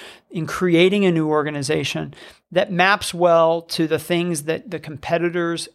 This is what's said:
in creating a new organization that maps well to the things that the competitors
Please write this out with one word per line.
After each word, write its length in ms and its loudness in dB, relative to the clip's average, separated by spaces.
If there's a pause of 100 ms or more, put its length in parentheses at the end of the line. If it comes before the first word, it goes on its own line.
(300)
in 160 -6
creating 580 4
a 80 4
new 160 0
organization 840 -2 (360)
that 220 0
maps 400 2
well 480 4
to 260 -4
the 120 0
things 460 -2
that 260 -6
the 100 -10
competitors 960 -4